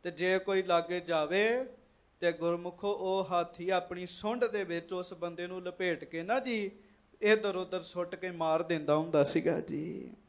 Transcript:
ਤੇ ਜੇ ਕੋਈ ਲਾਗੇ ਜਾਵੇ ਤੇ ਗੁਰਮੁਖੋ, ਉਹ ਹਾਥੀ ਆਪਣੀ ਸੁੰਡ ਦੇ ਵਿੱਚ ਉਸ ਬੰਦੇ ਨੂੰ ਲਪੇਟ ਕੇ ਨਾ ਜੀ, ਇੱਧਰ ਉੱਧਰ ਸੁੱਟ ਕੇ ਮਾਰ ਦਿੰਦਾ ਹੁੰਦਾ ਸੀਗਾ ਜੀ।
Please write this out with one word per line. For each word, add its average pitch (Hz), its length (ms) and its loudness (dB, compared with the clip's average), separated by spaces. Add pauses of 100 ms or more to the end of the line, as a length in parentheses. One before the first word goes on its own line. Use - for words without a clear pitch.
ਤੇ 175 80 -4
ਜੇ 180 280 2
ਕੋਈ 190 240 2
ਲਾਗੇ 175 380 2
ਜਾਵੇ 180 640 2 (560)
ਤੇ 175 120 2
ਗੁਰਮੁਖੋ, 175 580 -2
ਉਹ 190 400 0
ਹਾਥੀ 175 400 0
ਆਪਣੀ 180 360 0
ਸੁੰਡ 226 380 -2
ਦੇ 208 200 0
ਵਿੱਚ 170 280 -6
ਉਸ 180 220 -6
ਬੰਦੇ 175 320 -6
ਨੂੰ 185 160 -8
ਲਪੇਟ 180 420 -2
ਕੇ 165 180 -8
ਨਾ 214 180 0
ਜੀ, 226 300 -2 (520)
ਇੱਧਰ 208 340 4
ਉੱਧਰ 185 240 -4
ਸੁੱਟ 175 340 -6
ਕੇ 185 160 -6
ਮਾਰ 165 320 2
ਦਿੰਦਾ 151 340 2
ਹੁੰਦਾ 156 280 4
ਸੀਗਾ 160 360 2
ਜੀ। - 500 -6 (180)